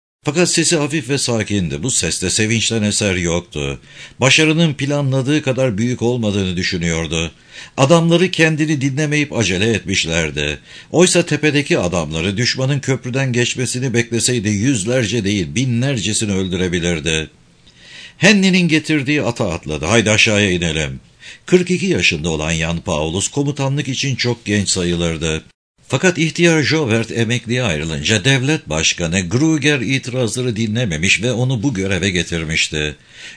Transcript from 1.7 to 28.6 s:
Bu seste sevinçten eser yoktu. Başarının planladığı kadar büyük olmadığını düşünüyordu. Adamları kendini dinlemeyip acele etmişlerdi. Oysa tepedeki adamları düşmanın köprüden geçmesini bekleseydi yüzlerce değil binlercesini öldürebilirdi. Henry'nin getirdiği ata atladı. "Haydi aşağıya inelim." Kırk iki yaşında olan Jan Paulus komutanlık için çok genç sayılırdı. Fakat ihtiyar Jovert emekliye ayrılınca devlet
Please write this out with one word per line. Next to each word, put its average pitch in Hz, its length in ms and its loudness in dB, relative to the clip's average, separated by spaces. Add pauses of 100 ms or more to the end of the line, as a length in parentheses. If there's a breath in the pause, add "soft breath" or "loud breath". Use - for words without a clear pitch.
Bu 135 80 -2
seste 90 380 -2
sevinçten 110 540 0
eser 101 320 0
yoktu. 82 640 -4 (400 loud breath)
Başarının 156 540 4
planladığı 139 680 0
kadar 131 360 0
büyük 120 240 -2
olmadığını 104 560 0
düşünüyordu. 82 760 -2 (460 loud breath)
Adamları 170 540 4
kendini 156 500 2
dinlemeyip 143 520 0
acele 98 380 0
etmişlerdi. 80 880 -2 (320 loud breath)
Oysa 175 340 4
tepedeki 147 540 0
adamları 85 580 -2
düşmanın 131 420 0
köprüden 131 540 -2
geçmesini 123 600 -2
bekleseydi 117 560 0
yüzlerce 113 760 0
değil 90 320 0
binlercesini 117 760 0
öldürebilirdi. 87 1000 -2 (880 loud breath)
Henry'nin 185 500 4
getirdiği 151 540 2
ata 107 300 0
atladı. 78 340 -4
"Haydi 107 260 4
aşağıya 104 400 4
inelim." 80 480 -2 (460 loud breath)
Kırk 180 260 4
iki 175 140 0
yaşında 85 440 0
olan 78 240 -2
Jan 80 280 -2
Paulus 80 460 -2
komutanlık 139 600 -2
için 135 280 -4
çok 120 300 -2
genç 104 240 0
sayılırdı. 82 720 0 (440)
Fakat 175 300 2
ihtiyar 160 460 2
Jovert 113 480 0
emekliye 117 520 -2
ayrılınca 80 600 -2
devlet 139 440 0